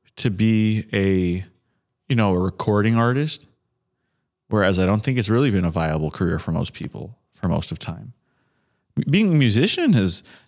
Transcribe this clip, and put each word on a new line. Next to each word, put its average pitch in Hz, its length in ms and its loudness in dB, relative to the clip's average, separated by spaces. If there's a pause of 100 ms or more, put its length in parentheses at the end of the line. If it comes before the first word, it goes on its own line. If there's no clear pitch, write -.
(160)
to 120 140 0
be 110 640 2
a, 95 500 0 (680)
you 123 60 0
know, 101 180 2
a 90 40 2
recording 104 600 2
artist. 127 500 0 (1000)
Whereas 98 300 2
I 92 60 2
don't 104 180 2
think 131 140 -2
it's 107 140 0
really 123 200 2
been 95 140 0
a 85 60 -2
viable 78 400 -2
career - 280 -2
for - 140 -6
most - 220 -4
people - 440 -14 (140)
for - 160 -6
most 82 240 -2
of 82 60 -8
time. - 340 -12 (960)
Being 190 240 0
a 151 60 2
musician 151 560 2
is, 95 280 0 (260)